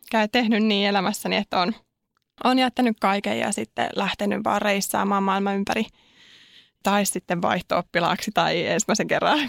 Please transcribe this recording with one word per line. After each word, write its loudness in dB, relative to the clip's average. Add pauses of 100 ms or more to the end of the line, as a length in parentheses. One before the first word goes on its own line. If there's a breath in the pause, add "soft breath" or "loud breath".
(120)
käy-, 2
tehnyt 2
niin 2
elämässäni, 0
että -2
oon, 0 (680)
oon 2
jättänyt 0
kaiken 0
ja -2
sitten -4
lähtenyt -2
vaan 0
reissaamaan 0
maailman 0
ympäri. -2 (960 soft breath)
Tai 2
sitten -4
vaihto-oppilaaksi -2
tai 0
ensimmäisen 0
kerran 2